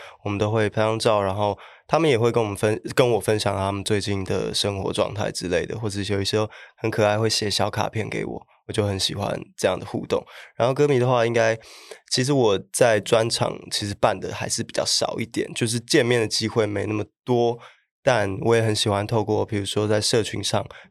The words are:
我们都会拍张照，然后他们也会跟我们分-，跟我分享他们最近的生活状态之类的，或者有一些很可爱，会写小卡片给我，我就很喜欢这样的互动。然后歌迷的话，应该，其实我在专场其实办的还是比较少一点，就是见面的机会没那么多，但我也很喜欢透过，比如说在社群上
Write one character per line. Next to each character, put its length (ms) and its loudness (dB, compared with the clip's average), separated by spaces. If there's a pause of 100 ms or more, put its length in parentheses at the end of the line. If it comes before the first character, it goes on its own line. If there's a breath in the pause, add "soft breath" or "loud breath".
(220 loud breath)
我 80 -4
们 80 -2
都 140 0
会 180 2
拍 120 0
张 140 2
照， 240 4
然 140 0
后 240 0 (300 loud breath)
他 100 2
们 100 4
也 100 4
会 140 2
跟 100 2
我 60 0
们 80 -4
分-， 240 0 (140)
跟 180 4
我 80 2
分 180 0
享 180 0
他 140 0
们 140 -4
最 160 0
近 240 -2
的 280 -4
生 260 -2
活 140 -4
状 220 0
态 160 -4
之 180 -8
类 180 0
的， 120 -8
或 100 -6
者 120 -6 (120)
有 80 0
一 40 -2
些 140 0 (380 loud breath)
很 140 -2
可 140 2
爱， 140 4
会 100 0
写 200 0
小 220 0
卡 180 -2
片 200 -4
给 160 -4
我， 220 -10 (200 soft breath)
我 60 -10
就 140 0
很 120 -2
喜 160 -2
欢 260 -4 (160)
这 120 0
样 100 0
的 80 -10
互 200 -6
动。 180 -2 (320 loud breath)
然 100 2
后 80 0
歌 140 2
迷 100 2
的 80 2
话， 180 4
应 80 0
该， 240 2 (540 loud breath)
其 140 0
实 80 0
我 260 4 (140)
在 260 4
专 320 2
场 260 -2 (140)
其 160 -4
实 80 -6
办 240 0
的 160 -8
还 140 -6
是 160 -4
比 80 -10
较 120 0
少 360 -2
一 60 -4
点， 280 -4
就 100 -2
是 140 -2
见 260 2
面 160 4
的 60 2
机 220 -2
会 180 2
没 200 -4
那 80 -4
么 100 -4 (200)
多， 340 2 (440 loud breath)
但 380 2
我 160 4
也 60 4
很 120 0
喜 140 0
欢 180 0
透 180 0
过， 200 0
比 120 -4
如 80 -2
说 220 -2
在 140 2
社 220 2
群 200 -6
上 240 -2 (240 loud breath)